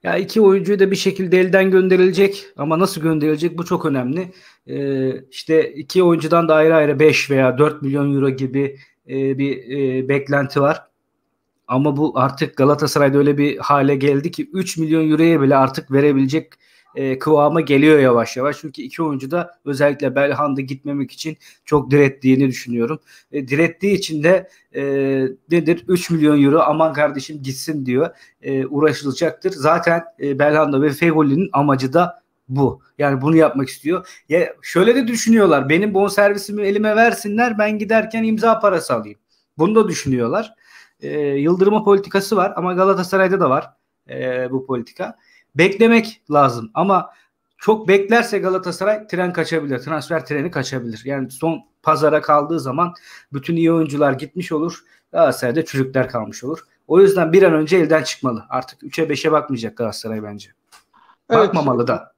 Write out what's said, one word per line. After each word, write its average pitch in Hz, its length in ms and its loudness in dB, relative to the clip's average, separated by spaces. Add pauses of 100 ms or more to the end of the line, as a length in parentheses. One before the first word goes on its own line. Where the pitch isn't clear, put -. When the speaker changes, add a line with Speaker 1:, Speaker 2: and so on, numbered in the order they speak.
Speaker 1:
Ya 175 140 -2
iki 196 240 0
oyuncuyu 196 380 4
da 190 120 4
bir 196 40 0
şekilde 185 440 0
elden 190 320 2
gönderilecek 185 760 2 (120)
ama 156 220 -2
nasıl 185 220 -2
gönderilecek 156 560 -2
bu 170 80 -6
çok 175 200 -4
önemli. 143 480 -4 (340)
E, 135 440 -4 (200)
işte - 420 -2
iki 156 300 -2
oyuncudan 165 460 2
da 160 60 4
ayrı 160 200 4
ayrı 147 240 2
beş 151 320 4
veya 131 260 2
dört 151 240 0
milyon 139 340 -2
euro 135 140 0
gibi, 135 480 -4 (320)
e, 135 280 -4
bir, 135 400 -6
e, 131 320 -2
beklenti 139 520 -2
var. 147 280 -2 (760)
Ama 139 300 0
bu 147 180 0
artık 135 420 -2
Galatasaray'da 143 600 2
öyle 143 200 2
bir 143 200 0
hale 143 380 2
geldi 139 360 0
ki 160 220 -10
üç 180 240 -4
milyon 160 340 0
euroya 160 300 4
bile 135 140 4
artık 135 360 0
verebilecek, 139 640 0 (420)
e, 131 240 -6
kıvama 151 420 2
geliyor 147 380 6
yavaş 120 380 2
yavaş. 139 240 -4
Çünkü 151 200 -14
iki 139 220 -10
oyuncu 135 280 -6
da 170 200 -6 (140)
özellikle 143 500 -2
Belhanda 139 460 0
gitmemek 139 500 -8
için 156 260 -12 (280)
çok 135 260 0
direttiğini 139 560 4
düşünüyorum. 120 520 -4 (320)
E, 139 160 -8
direttiği 165 500 0
için 156 260 -6
de, 180 260 2 (260)
e, 139 60 -6 (720)
nedir? 170 360 0
"Üç 175 220 -2
milyon 151 340 4
euro, 139 160 4
aman 156 340 2
kardeşim 143 500 -4
gitsin." 135 420 -8
diyor. 127 240 0 (320)
E, 135 240 -4
uğraşılacaktır. 147 880 -2
Zaten, 170 520 0 (160)
e, 139 200 -4
Belhanda 147 420 2
ve 147 80 2
Fegoli'nin 156 640 0
amacı 135 400 0
da 170 280 0 (260)
bu. 131 320 -2 (180)
Yani 139 240 0
bunu 156 140 2
yapmak 139 340 2
istiyor. - 600 -8
Ya 165 320 0
şöyle 214 340 2
de 254 120 0
düşünüyorlar. 208 600 2
"Benim 190 240 2
bonservisimi 202 680 0
elime 208 340 0
versinler, 226 600 0
ben 214 220 -2
giderken 220 440 -2
imza 220 360 2
parası 185 340 0
alayım." 107 260 -6 (380)
Bunu 180 180 0
da 214 120 4
düşünüyorlar. 139 680 -4 (480)
E, 147 180 -8
yıldırma 175 640 0
politikası 196 520 0
var 190 200 0
ama 180 180 -4
Galatasaray'da 190 680 0
da 156 100 2
var, 139 200 -2 (400)
e, 127 420 -6
bu 131 140 -4
politika. 131 500 -8 (400)
Beklemek 220 680 2 (100)
lazım 123 420 0
ama 151 360 0 (480)
çok 220 300 0
beklerse 202 520 2
Galatasaray 185 680 -4
tren 180 260 -4
kaçabilir. 151 460 -4
Transfer 156 460 -6
treni 147 260 -6
kaçabilir. 123 540 -8
Yani 135 260 -8
son 160 280 -4 (240)
pazara 151 380 2
kaldığı 151 380 0
zaman 147 340 -4 (400)
bütün 139 220 -6
iyi 165 180 2
oyuncular 147 400 0
gitmiş 156 380 -8
olur. 170 280 -4 (320)
Galatasaray'da 151 540 0
çürükler 131 440 -2
kalmış 107 340 -10
olur. 135 160 -8 (280)
O 175 140 4
yüzden 185 320 4
bir 190 100 6
an 175 100 4
önce 156 240 0
elden 156 260 2
çıkmalı. 120 460 -6
Artık - 340 -10
üçe 151 260 -6
beşe 151 220 -2
bakmayacak 135 460 -2
Galatasaray 110 460 -8
bence. 104 260 -16 (800)
Speaker 2:
Evet. 220 180 4
Speaker 1:
Bakmamalı 135 400 0
da. - 300 -6